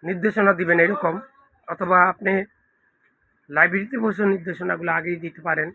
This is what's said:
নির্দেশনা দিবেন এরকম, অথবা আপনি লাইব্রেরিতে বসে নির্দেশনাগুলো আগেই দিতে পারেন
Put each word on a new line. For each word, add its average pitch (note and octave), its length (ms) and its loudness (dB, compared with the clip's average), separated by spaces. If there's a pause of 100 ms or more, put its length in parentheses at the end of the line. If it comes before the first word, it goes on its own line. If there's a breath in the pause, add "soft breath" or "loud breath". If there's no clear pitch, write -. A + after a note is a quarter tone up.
নির্দেশনা G3 500 2
দিবেন E3+ 280 2
এরকম, F3 400 0 (480)
অথবা F3+ 400 2
আপনি F#3+ 360 -2 (1040)
লাইব্রেরিতে F3+ 480 0
বসে G#3+ 260 -2
নির্দেশনাগুলো F3+ 680 -2
আগেই E3 240 -4
দিতে E3 260 -14
পারেন D#3+ 320 -2